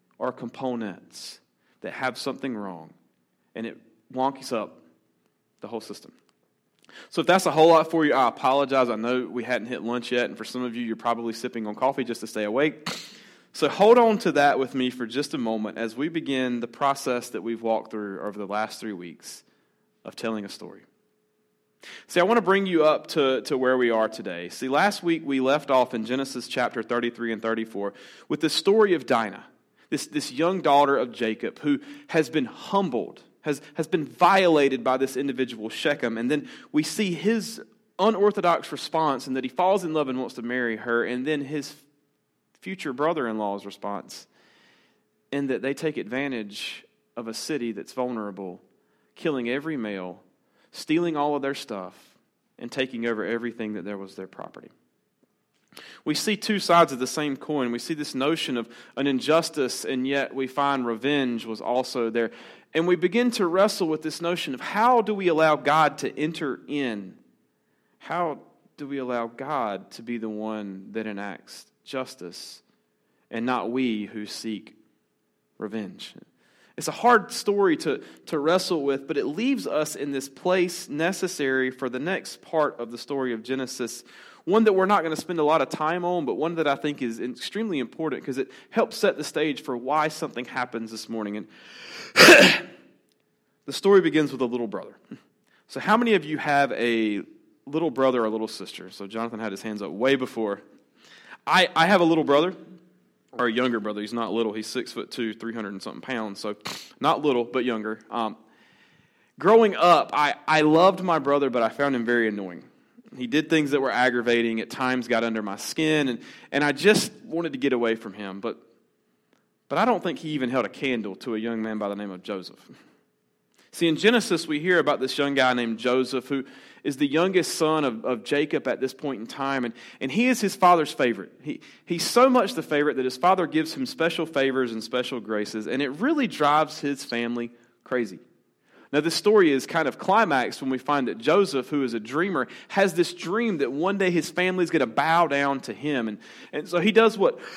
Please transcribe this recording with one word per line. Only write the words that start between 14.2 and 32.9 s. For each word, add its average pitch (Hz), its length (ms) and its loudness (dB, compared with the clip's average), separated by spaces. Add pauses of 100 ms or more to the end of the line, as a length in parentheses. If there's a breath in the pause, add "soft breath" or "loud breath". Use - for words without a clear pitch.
that 143 260 6
with 131 160 -4
me 127 140 0
for 123 160 -6
just 127 280 -6
a 156 40 -4
moment 110 400 -4
as 113 180 -6
we 147 140 -4
begin 131 500 -2
the 117 80 -6
process 135 600 -2
that - 140 -8
we've 113 180 -6
walked 113 300 -2
through 104 280 -8
over 101 180 -8
the 104 80 -8
last 107 360 -6
three 110 100 -8
weeks - 540 -16 (580)
of 110 140 -16
telling 113 260 -4
a 98 60 -12
story. 92 320 -18 (1300 loud breath)
See, - 120 0
I 170 40 6
want 226 160 4
to - 40 4
bring 190 220 2
you 165 180 4
up 151 240 2
to, 135 360 2
to 139 140 -2
where 127 200 2
we 123 120 2
are 110 200 2
today. 87 400 -10
See, - 180 -8
last 180 340 2
week 165 220 0
we 135 160 -2
left 139 320 0
off 127 220 4
in 113 100 -4
Genesis 127 460 -6
chapter 120 340 -2
thirty-three 117 480 -4
and 104 100 -6
thirty-four 110 520 -4 (340 loud breath)
with 151 140 -4
the 156 80 2
story 202 460 4
of 135 100 -2
Dinah, 110 400 0 (440 soft breath)
this, - 180 -4
this 147 220 -6
young 165 300 0
daughter 143 380 6
of 120 160 -2
Jacob 110 460 -4
who 143 200 0 (280 loud breath)
has 160 220 2
been 151 160 0
humbled, 123 800 -4 (180)